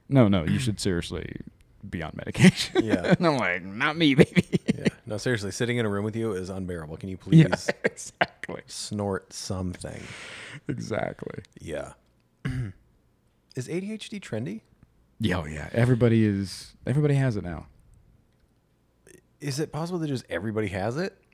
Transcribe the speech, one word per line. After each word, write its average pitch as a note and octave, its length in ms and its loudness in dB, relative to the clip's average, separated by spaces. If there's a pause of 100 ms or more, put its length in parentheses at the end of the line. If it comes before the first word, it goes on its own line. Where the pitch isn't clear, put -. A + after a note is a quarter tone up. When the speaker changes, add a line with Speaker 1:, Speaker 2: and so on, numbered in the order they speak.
Speaker 1:
"No, C3 180 8
no, F#2+ 180 6
you G2 140 2
should G#2+ 200 -2
seriously E2+ 560 -2 (540)
be F2+ 140 -8
on D#2 120 -8
medication." - 680 4
Speaker 2:
Yeah. - 280 2
Speaker 1:
<laughs> - 40 8
And F3+ 100 2
I'm D3 100 4
like, F#2 260 0
"Not B2 340 -4
me, D3+ 180 4
baby." F3 300 6 (300)
Speaker 2:
Yeah. - 120 -2 (180)
No, G#2+ 120 -6
seriously, G2+ 340 -2
sitting A#2+ 260 -2
in A#2 80 2
a G#2+ 40 0
room G2+ 140 -2
with G#2+ 120 -4
you A2+ 180 -2
is F#2 160 -6
unbearable. F2 480 -8
Can F#2+ 120 -10
you F#2 140 -8
Speaker 1:
<laughs> G2 60 -12
Yeah, D#3+ 180 10
Speaker 2:
please - 220 -4 (140)
Speaker 1:
exactly. - 840 -6
Speaker 2:
snort G2+ 680 -6
something? - 680 -8 (680)
Speaker 1:
Exactly. G#2+ 760 -6 (180)
Speaker 2:
Yeah. D2 320 -8 (520)
<clears throat> - 1080 -10
Is B2+ 140 -10
A E3+ 100 -6
D G3 120 -8
H A3 180 -12
D G3+ 100 -12
trendy? D#3+ 420 -8 (580)
Speaker 1:
Yeah, F#2 200 0
oh D#2+ 60 -6
yeah. D2+ 260 -10
Everybody A#2 540 4
is, G2 500 -2 (100)
everybody C#3+ 300 2
has C3+ 220 2
it F2+ 60 -4
now. D#2+ 220 -10 (1700)
Speaker 2:
Is C#3+ 200 -4
it D#3 120 -4
possible E3+ 280 -4
that D#3+ 80 -2
just C3+ 220 -4
everybody G#2 380 -2
has G2+ 300 -2
it? F#3 180 -6 (180)